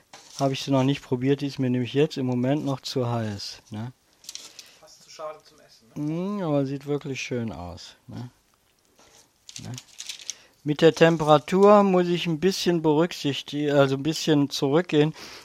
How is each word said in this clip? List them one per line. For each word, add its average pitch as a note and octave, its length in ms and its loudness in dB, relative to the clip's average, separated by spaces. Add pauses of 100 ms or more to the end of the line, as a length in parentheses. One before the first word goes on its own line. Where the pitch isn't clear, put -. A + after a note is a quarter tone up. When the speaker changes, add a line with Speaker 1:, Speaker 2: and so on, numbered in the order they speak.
(380)
Speaker 1:
habe C#3 160 0
ich - 80 -8
sie C#3+ 80 -6
noch C3 140 2
nicht C#3 180 -2
probiert, C3+ 400 -2
die C#3+ 60 -4
ist C3+ 100 -14
mir B2+ 100 0
nämlich B2 240 -2
jetzt D3 240 0
im C#3 80 -4
Moment B2+ 400 -2
noch C3+ 160 -4
zu B2 300 -4
heiß, A2 580 -8
ne? A#2 240 -12 (880)
Speaker 2:
Fast - 220 -20
zu - 80 -20
schade D3+ 360 -14
zum - 140 -20
Essen, - 340 -20
ne? E3+ 440 -6
Speaker 1:
Mm, F#3+ 40 -6
aber C#3+ 220 0
sieht C#3 220 -8
wirklich C#3+ 340 -6
schön A#2 320 -6
aus, F2 440 -16 (100)
ne? A#2+ 240 -14 (1300)
Ne? A#2+ 100 -14 (920)
Mit D3 160 -2
der D#3+ 140 6
Temperatur E3+ 880 6
muss F3+ 240 4
ich F3 200 -2
ein D#3+ 140 -2
bisschen F3 400 0
berücksichtigen, D3 960 0
also C#3 200 4
ein C#3 60 -6
bisschen D3 460 0
zurückgehen. D3+ 640 2 (320)